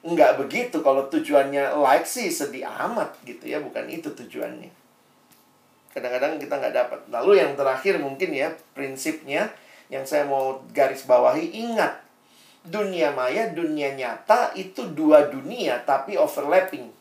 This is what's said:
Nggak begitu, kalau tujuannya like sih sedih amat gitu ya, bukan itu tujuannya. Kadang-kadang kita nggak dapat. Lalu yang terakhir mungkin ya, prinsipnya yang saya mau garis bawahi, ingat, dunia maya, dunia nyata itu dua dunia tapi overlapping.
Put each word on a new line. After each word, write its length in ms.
Nggak 400
begitu, 400
kalau 320
tujuannya 640
like 320
sih 240
sedih 320
amat 560
gitu 320
ya, 80
bukan 240
itu 240
tujuannya. 640
Kadang-kadang 480
kita 160
nggak 160
dapat. 280
Lalu 320
yang 80
terakhir 480
mungkin 320
ya, 160
prinsipnya 800
yang 160
saya 160
mau 480
garis 320
bawahi, 480
ingat, 480
dunia 480
maya, 400
dunia 400
nyata 640
itu 320
dua 400
dunia 560
tapi 320
overlapping. 720